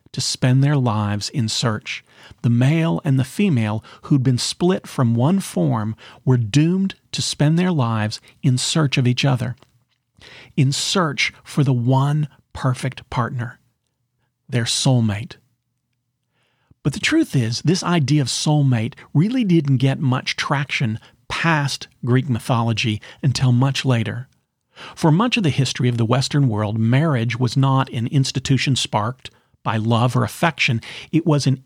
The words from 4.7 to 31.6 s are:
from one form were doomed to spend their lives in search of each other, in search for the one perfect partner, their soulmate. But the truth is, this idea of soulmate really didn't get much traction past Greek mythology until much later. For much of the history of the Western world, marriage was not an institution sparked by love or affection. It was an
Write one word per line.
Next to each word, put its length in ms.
from 280
one 240
form 580
were 140
doomed 560
to 80
spend 380
their 140
lives 500
in 140
search 400
of 100
each 200
other, 280
in 160
search 720
for 200
the 100
one 560
perfect 560
partner, 480
their 160
soulmate. 680
But 120
the 60
truth 360
is, 240
this 240
idea 380
of 60
soulmate 640
really 320
didn't 340
get 220
much 340
traction 640
past 600
Greek 240
mythology 720
until 300
much 320
later. 440
For 180
much 240
of 60
the 80
history 400
of 80
the 80
Western 420
world, 300
marriage 600
was 160
not 360
an 160
institution 720
sparked 540
by 140
love 400
or 80
affection. 560
It 140
was 200
an 200